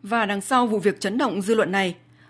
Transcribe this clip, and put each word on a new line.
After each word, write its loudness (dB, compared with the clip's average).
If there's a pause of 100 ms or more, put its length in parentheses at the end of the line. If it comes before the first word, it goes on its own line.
Và 0
đằng -2
sau 2
vụ 0
việc 0
chấn -4
động 0
dư 0
luận 2
này, 0 (340)